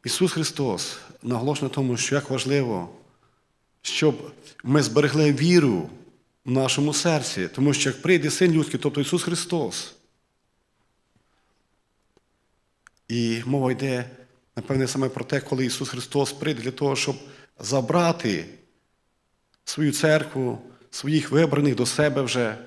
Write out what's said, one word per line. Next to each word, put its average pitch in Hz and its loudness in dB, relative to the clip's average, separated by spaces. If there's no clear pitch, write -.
Ісус 170 0
Христос 135 -4
наголошує 127 -2
на - -8
тому, 127 0
що - -2
як 143 0
важливо, 123 0
щоб - 0
ми 139 4
зберегли 147 4
віру 139 4
в 123 -6
нашому 135 2
серці, 131 0
тому 135 2
що 143 0
як - -8
прийде 160 2
Син 180 4
Людський, 151 0
тобто 147 -2
Ісус 170 -2
Христос, 165 -4
і 117 -2
мова 131 0
йде, 127 -4
напевне, 131 -2
саме 131 -2
про 123 -8
те, 139 -2
коли 131 -2
Ісус 127 -6
Христос 135 -2
прийде 147 -6
для 127 -6
того, 139 -2
щоб 135 -2
забрати 131 0
свою 151 -2
церкву, 135 0
своїх 151 -2
вибраних 147 4
до 117 2
себе 143 0
вже. 117 -2